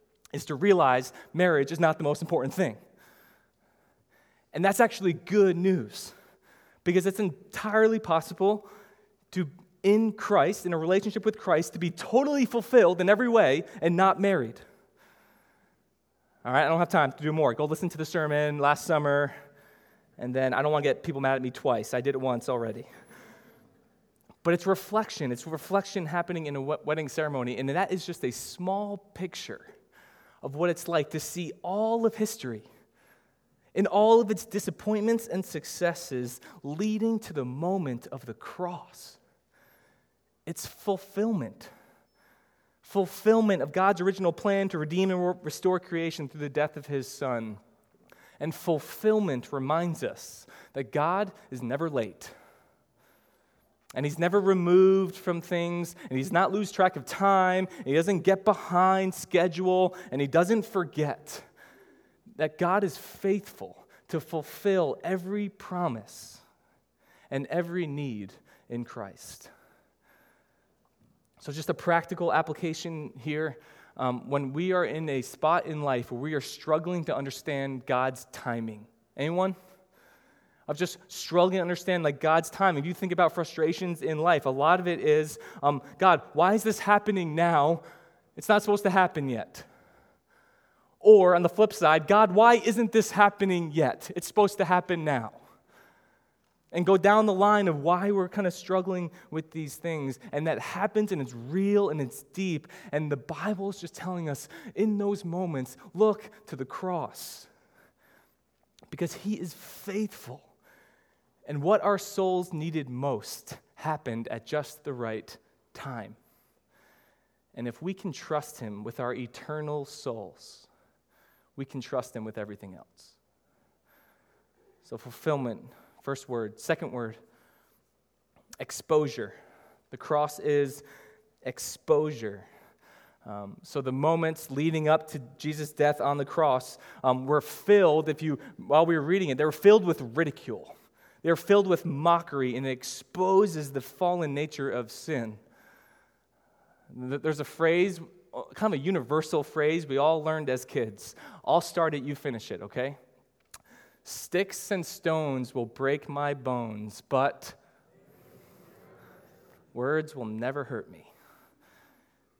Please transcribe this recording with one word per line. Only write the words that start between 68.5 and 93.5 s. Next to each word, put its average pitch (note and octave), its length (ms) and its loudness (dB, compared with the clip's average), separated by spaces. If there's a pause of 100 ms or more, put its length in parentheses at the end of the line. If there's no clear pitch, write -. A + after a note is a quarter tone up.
in A#2+ 140 -6
Christ. - 680 -16 (1900)
So - 120 -12
just D3 180 -8
a - 60 0
practical E3+ 580 0
application D#3+ 840 -4
here. D3+ 400 -4 (380)
Um, B2 320 -4
when C#3 240 -2
we F3 180 -2
are F3+ 140 2
in D#3 240 -4
a C3+ 120 -2
spot - 460 0
in D3+ 160 -6
life B2+ 280 -2
where B2 80 -8
we D3+ 140 -6
are C#3+ 80 -2
struggling D#3+ 640 -2
to D3 120 -4
understand C#3 720 -6
God's B2+ 460 -2
timing, A2+ 560 -8 (280)
anyone? F3 400 -2 (1120)
Of D3+ 100 -4
just E3+ 200 -4 (120)
struggling F3+ 480 2
to F#3 40 0
understand, F3 420 -2
like, D3 160 0
God's D#3+ 300 2
timing. F3 340 2
If D#3 40 -6
you F3 80 -4
think F#3 160 -4
about E3+ 220 2
frustrations E3 680 -2
in D#3+ 160 -2
life, D#3 300 2
a - 20 0
lot D3 300 4
of F3+ 80 -4
it E3+ 140 -2
is, D3+ 360 2 (240)
um, C#3+ 220 0 (160)
"God, F3+ 220 6 (100)
why F3 220 4
is G#3+ 100 0
this G#3+ 160 -2
happening G3+ 560 2
now? E3 480 4 (540)
It's - 120 -6
not G#3 140 4
supposed G3+ 200 2
to G3 60 2
happen F3 400 2
yet." A2 360 -8 (1400)
Or F#3+ 300 12
on F3 60 4
the F3 80 4
flip G#3+ 240 2
side, D#3+ 340 4
"God, G#3 240 6
why A3+ 240 8
isn't A3+ 380 2
this A3 180 4
happening F#3+ 600 2